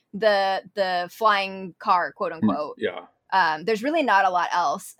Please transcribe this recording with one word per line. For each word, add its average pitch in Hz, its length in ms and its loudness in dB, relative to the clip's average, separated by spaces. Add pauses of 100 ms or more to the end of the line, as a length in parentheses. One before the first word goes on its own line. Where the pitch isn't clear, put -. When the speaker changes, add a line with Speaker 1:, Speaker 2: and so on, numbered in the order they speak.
(160)
Speaker 1:
the, 196 480 2 (100)
the 180 380 -2
flying 190 680 0
car, 175 340 0
quote 180 200 -6
Speaker 2:
Mm, 165 100 -10
Speaker 1:
unquote. 151 380 -2
Speaker 2:
yeah. 90 220 -6 (300)
Speaker 1:
Um, 170 340 0
there's 220 180 -2
really 311 180 0
not 196 240 4
a 185 60 2
lot 175 200 0
else. 170 480 -2